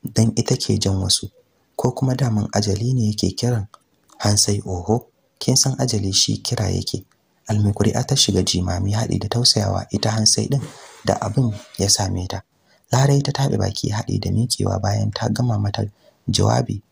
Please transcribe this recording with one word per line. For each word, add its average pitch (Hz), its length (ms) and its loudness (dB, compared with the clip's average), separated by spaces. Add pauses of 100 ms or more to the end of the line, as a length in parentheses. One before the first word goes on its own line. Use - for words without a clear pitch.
Dan 110 340 2
ita 127 200 2
ke - 220 -2
jan 95 180 0
wasu. 95 320 0 (480)
Ko 123 160 0
kuma 131 240 0
daman 110 360 0
ajali 104 420 0
ne 117 180 2
yake 95 240 -2
kiran 120 300 0 (520)
hansai 104 480 2
oho. 95 400 -2 (320)
Kin 135 180 0
san 131 220 2
ajali 104 340 0
shi 104 300 0
kira 107 280 -2
yake. 92 340 -4 (440)
Almukuri'a 104 580 2
ta - 100 2
shiga 98 260 4
jimami 90 500 0
haɗi 110 260 0
da 104 100 -4
tausayawa 101 640 2
ita 107 200 0
hansai 110 380 2
ɗin 139 140 0 (420)
da - 160 2
abin 110 320 0 (260)
ya 98 100 2
same 95 400 0
ta. 98 140 -6 (500)
Larai 139 300 4
ta 143 100 -2
taɓe - 260 0
baki 95 320 -2
haɗi 104 300 -4
da 95 100 -4
miƙewa 98 500 -2
bayan 104 300 -2
ta 107 180 -4
gama 107 300 0
mata 104 260 -2 (440)
jawabi. 110 640 0